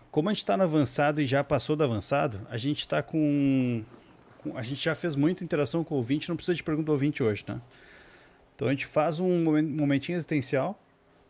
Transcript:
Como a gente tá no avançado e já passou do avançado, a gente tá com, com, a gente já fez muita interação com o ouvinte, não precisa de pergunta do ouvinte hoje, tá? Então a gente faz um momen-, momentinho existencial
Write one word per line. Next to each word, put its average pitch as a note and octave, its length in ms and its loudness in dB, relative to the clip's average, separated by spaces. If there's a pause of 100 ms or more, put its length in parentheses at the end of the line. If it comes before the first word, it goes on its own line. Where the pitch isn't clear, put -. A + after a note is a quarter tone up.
(100)
Como D#3 180 0
a G#3+ 40 2
gente - 120 -4
tá G3 120 2
no F#3+ 80 4
avançado D3+ 560 2
e C#3+ 60 2
já C3+ 160 2
passou - 320 0
do D3+ 80 2
avançado, B2 580 0 (100)
a A#2 80 -6
gente C#3+ 280 -2
tá D3 160 0
com, C#3 800 2 (600)
com, - 140 -8
a B2+ 60 -6
gente B2+ 220 -6
já D#3+ 100 0
fez D#3 220 -4
muita D#3+ 260 2
interação D#3+ 400 0
com D#3+ 120 -6
o C#3+ 40 0
ouvinte, C3 300 -2
não E3+ 80 -2
precisa F3 180 -2
de D#3 80 -4
pergunta D#3 240 -2
do D#3 60 2
ouvinte C#3+ 300 0
hoje, G#2+ 220 0
tá? A#2+ 140 -8 (960)
Então - 140 -2
a - 20 2
gente C#3 160 -2
faz D#3 320 0
um F3+ 240 2
momen-, D#3 200 4
momentinho D3 540 0
existencial D3+ 600 -2 (520)